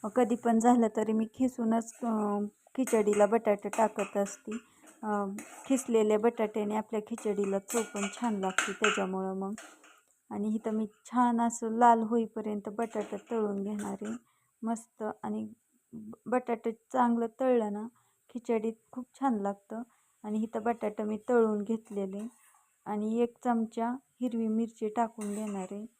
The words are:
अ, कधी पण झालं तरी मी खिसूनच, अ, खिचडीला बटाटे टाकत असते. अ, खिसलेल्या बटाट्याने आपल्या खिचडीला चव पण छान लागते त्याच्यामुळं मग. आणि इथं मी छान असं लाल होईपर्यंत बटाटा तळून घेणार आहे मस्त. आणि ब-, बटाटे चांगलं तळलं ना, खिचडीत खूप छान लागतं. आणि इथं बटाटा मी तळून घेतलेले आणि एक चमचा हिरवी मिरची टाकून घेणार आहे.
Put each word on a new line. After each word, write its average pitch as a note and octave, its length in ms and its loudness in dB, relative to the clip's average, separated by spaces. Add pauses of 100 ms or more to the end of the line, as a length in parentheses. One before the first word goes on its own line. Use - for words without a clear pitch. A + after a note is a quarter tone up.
अ, G#3+ 40 -4
कधी B3 260 4
पण A#3 240 4
झालं A#3+ 280 8 (100)
तरी A3 160 2
मी A3 220 2
खिसूनच, A#3 680 0
अ, G#3+ 360 0 (360)
खिचडीला G#3 520 4
बटाटे G#3 420 2
टाकत G#3 480 0
असते. G3+ 360 -4 (500)
अ, G#3 220 -2 (420)
खिसलेल्या A3+ 520 2
बटाट्याने G#3+ 560 0
आपल्या G#3+ 260 -4
खिचडीला G3+ 580 -2
चव A3+ 240 -2 (120)
पण G3+ 120 -2 (140)
छान A#3 140 0
लागते F#3+ 380 -2
त्याच्यामुळं F#3+ 640 -2
मग. G3 180 -6 (760)
आणि G#3+ 240 -2
इथं A3 160 -4
मी A3 160 -2
छान A#3+ 540 0
असं A3+ 380 -2
लाल A#3 240 8
होईपर्यंत A3 680 -2
बटाटा G#3+ 480 -6 (140)
तळून G#3+ 320 -2
घेणार G#3 400 -6
आहे A3 120 -8 (480)
मस्त. A3+ 420 -6 (180)
आणि G#3+ 300 -6 (400)
ब-, A3 220 -14 (120)
बटाटे A#3 460 -2
चांगलं A#3 540 0 (140)
तळलं A#3+ 320 2
ना, G#3+ 160 -8 (460)
खिचडीत A3+ 380 -2 (180)
खूप B3+ 160 -10 (140)
छान B3 200 2
लागतं. G3+ 420 -4 (420)
आणि G#3+ 180 -2
इथं A3 200 -4
बटाटा A3 420 -2
मी G#3+ 140 -2 (100)
तळून A3+ 340 4
घेतलेले G3+ 580 -4 (640)
आणि G#3+ 340 -2
एक A#3+ 140 0 (100)
चमचा A#3 520 0 (240)
हिरवी A3+ 280 -2
मिरची A3 400 -2
टाकून G#3+ 460 -2
घेणार G3+ 360 -6
आहे. G#3 160 -10 (140)